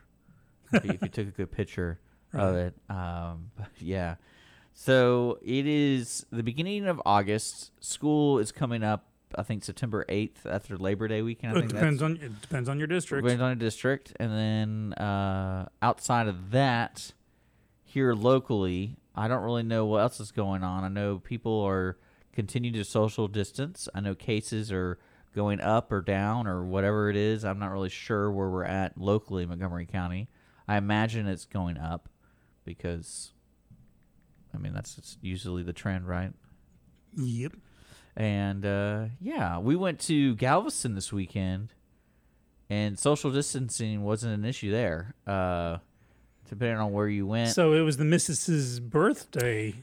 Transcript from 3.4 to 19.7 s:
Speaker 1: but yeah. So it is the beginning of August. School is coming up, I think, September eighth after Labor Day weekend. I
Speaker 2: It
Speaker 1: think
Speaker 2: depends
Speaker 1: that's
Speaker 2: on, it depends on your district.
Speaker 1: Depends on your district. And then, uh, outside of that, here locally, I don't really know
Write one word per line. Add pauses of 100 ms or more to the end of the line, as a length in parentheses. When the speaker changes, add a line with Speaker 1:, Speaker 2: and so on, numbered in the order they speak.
Speaker 1:
but (100)
yeah. (580)
So
it
is
the
beginning
of
August. (120)
School
is
coming
up, (280)
I
think,
September
eighth
after
Labor
Day
weekend.
I
Speaker 2:
It
Speaker 1:
think
Speaker 2:
depends
Speaker 1:
that's
Speaker 2:
on,
it
depends
on
your
district.
Speaker 1:
Depends
on
your
district.
And
then, (100)
uh, (100)
outside
of
that, (680)
here
locally, (200)
I
don't
really
know